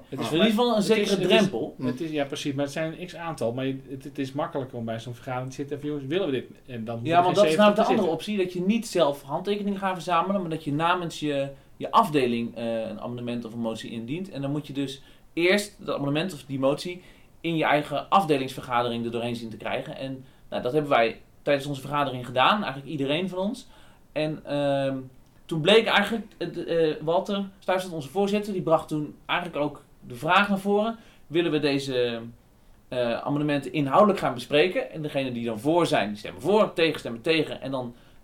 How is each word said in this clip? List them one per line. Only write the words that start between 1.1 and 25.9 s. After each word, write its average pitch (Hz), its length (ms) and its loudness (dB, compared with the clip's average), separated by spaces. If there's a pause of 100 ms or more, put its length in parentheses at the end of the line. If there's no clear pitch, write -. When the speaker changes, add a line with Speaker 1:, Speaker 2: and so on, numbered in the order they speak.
Speaker 3:
is, 220 60 8
Speaker 1:
drempel. 139 440 2
Speaker 3:
het 127 200 -2
is, 160 100 -4
ja, 143 140 0
precies. 143 280 -4
Maar 143 100 -2
het 139 100 -4
zijn 160 280 -4
een 180 40 -10
x 180 100 -12
aantal. 156 380 -4
Maar 131 120 -2
je, 135 140 -2 (100)
het, 135 140 -12
het 143 160 -10
is 135 120 -4
makkelijker 143 460 -4
om 117 80 -6
bij 113 140 -4
zo'n 123 140 -10
vergadering 127 360 -6
te 131 60 -12
zitten 143 200 -6
en 135 60 -8
van, 147 100 -6
"Jongens, 139 180 -6
willen 185 160 0
we 147 60 -2
dit?" 123 180 -4 (160)
En 117 200 -10
dan 117 100 -6
hoef 117 80 -8
je 143 60 -2
Speaker 1:
Ja, 165 80 4
Speaker 3:
er 175 60 8
Speaker 1:
want 180 140 2
Speaker 3:
geen 196 80 8
Speaker 1:
dat 160 80 4
is 160 60 2
nou 208 100 8
Speaker 3:
zeventig - 60 6
Speaker 1:
de - 200 4
Speaker 3:
te 214 60 2
Speaker 1:
andere 170 160 0
Speaker 3:
zitten. 208 180 -6
Speaker 1:
optie. - 20 -2
Dat 180 160 0
je 175 80 -4 (140)
niet 233 120 -4
zelf 147 340 2
handtekeningen 196 580 -4
gaat 190 140 -2
verzamelen, 175 480 0
maar 170 80 -4
dat 156 140 -6
je 139 100 -2
namens 170 460 0
je, 139 300 -2 (280)
je - 140 -8
afdeling, 127 640 2
eh, 117 320 -4
een 104 140 -10
amendement 120 440 -6
of 110 80 -12
een 120 60 -8
motie 113 320 -4
indient. 127 380 -6
En 139 120 -8
dan 139 100 -2
moet 147 160 -4
je 139 60 -10
dus 139 280 -6 (320)
eerst 185 460 2
dat - 160 -4
amendement 151 380 -2
of - 120 -14
die 135 140 -6
motie 147 420 0 (400)
in 165 160 -2
je 156 60 2
eigen 147 460 0
afdelingsvergadering 127 960 0
er 117 60 -4
doorheen 120 240 -4
zien 117 140 -8
te 110 80 -12
krijgen. 120 400 -6
En, 135 280 -8 (240)
nou, 101 120 -4
dat 123 120 -2
hebben 147 180 2
wij 117 300 4 (200)
tijdens 143 240 0
onze 139 160 -6
vergadering 135 440 -2
gedaan, 127 380 4
eigenlijk 139 280 -8
iedereen 151 380 -2
van 180 80 -8
ons. 202 300 -4 (440)
En, 156 340 -4
ehm, 139 520 0 (480)
toen 165 160 -2
bleek 208 240 6
eigenlijk, 202 400 2 (120)